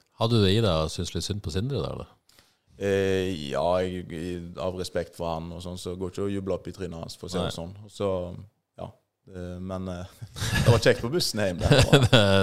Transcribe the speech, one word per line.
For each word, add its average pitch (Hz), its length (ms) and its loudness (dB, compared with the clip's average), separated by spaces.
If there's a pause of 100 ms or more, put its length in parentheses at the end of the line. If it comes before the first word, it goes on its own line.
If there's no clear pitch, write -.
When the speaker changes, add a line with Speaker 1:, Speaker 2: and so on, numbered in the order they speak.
(180)
Speaker 1:
Hadde 117 200 4
du 104 80 6
det 92 80 6
i 113 80 4
deg 80 220 4
og 78 60 -2
syntes - 240 -6
litt 85 120 -4
synd 101 160 -4
på - 120 -4
Sindre 107 280 -2
der, 67 160 -6
eller? - 160 -14 (640)
Speaker 2:
Eh, 95 560 2 (160)
ja, 69 160 0 (160)
jeg, 90 320 -4
i, 87 240 -6 (240)
av 92 160 -4
respekt 87 400 -6
for 85 160 -4
han 82 160 -8
og 85 120 -12
sånn, 90 160 -10
så 90 200 -8
går 92 140 -6
ikke 101 160 -4
å - 20 -4
juble 98 240 -4
opp 87 160 -8
i - 40 -14
trynet 85 280 -8
hans, - 160 -12
for - 80 -14
å 87 60 -12
si 90 60 -2
det 87 100 -2
Speaker 1:
Nei. - 60 -6
Speaker 2:
sånn. 85 180 -10 (100)
Og 107 80 -20
så, 101 180 -4 (680)
ja, 90 80 -10 (480)
eh, 90 240 -10
men, 92 320 -8
eh, 90 220 -12 (220)
<laughs> - 280 -2
det - 80 6
var 117 140 6
kjekt 120 180 4
på 117 80 -4
bussen 147 320 -2
hjem 90 160 0
der. 135 300 4
Speaker 1:
<laughs> 135 200 8
Det, 123 120 8 (220)